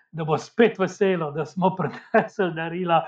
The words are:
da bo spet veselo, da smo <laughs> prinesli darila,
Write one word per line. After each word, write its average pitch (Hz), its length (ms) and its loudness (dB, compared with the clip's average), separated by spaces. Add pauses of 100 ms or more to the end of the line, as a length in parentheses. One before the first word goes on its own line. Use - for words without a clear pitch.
da 160 180 -10
bo 151 140 0
spet 220 400 2
veselo, 185 520 0
da 151 140 -6
smo 185 300 0
<laughs> - 40 -6
prinesli - 760 -2
darila, 165 560 0